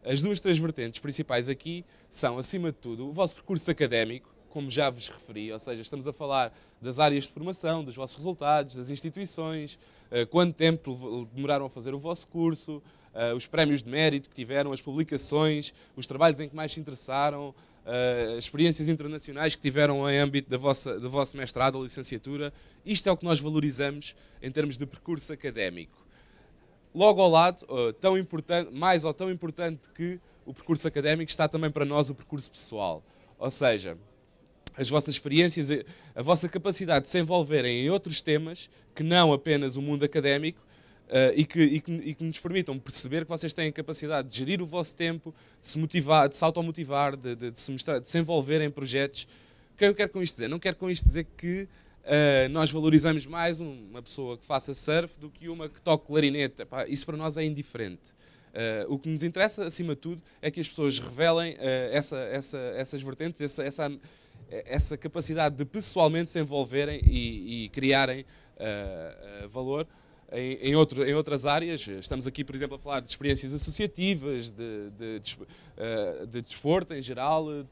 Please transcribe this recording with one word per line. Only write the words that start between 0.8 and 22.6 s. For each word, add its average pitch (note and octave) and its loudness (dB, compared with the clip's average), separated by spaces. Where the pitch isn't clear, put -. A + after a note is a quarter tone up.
principais C3 -2
aqui E3+ -6
são, B2 -2
acima E3+ -2
de - -8
tudo, A#2+ -10
o D3 -10
vosso E3+ 0
percurso - -4
académico, A#2+ 0
como C#3+ -8
já C#3 2
vos A#2+ -12
referi, G#2+ -12
ou A2 -10
seja, A2+ -10
estamos C3 -10
a D3 -6
falar C3+ -2
das B2+ -8
áreas C#3+ 4
de - -10
formação, E3 -4
dos B2+ -10
vossos C3 -10
resultados, D3 0
das B2 -10
instituições, D#3+ -8
eh, A#2+ 0
quanto F3 4
tempo D#3+ 2
lev-, B2 -8
demoraram C#3 -2
a B2+ -10
fazer C3 -10
o C#3 -8
vosso E3+ -8
curso, D#3+ -4
eh, A#2 -2
os B2 -6
prémios D3 2
de A#2 -12
mérito C#3+ 2
que - -20
tiveram, C3+ -2
as C3 -8
publicações, D3+ 0
os B2+ -8
trabalhos C#3+ 4
em D3+ -8
que C#3+ -16
mais D#3 -6
se E3 -10
interessaram, C#3+ -4
eh, A#2+ 0
as A#2 -6
experiências D#3 2
internacionais D3+ -2
que - -20
tiveram C#3+ 2
em C#3 4
âmbito C#3+ 0
da B2+ -2
vossa, C3 0
do B2 -6
vosso C#3 -2
mestrado C3 0
ou C3 -8
licenciatura. C3+ -8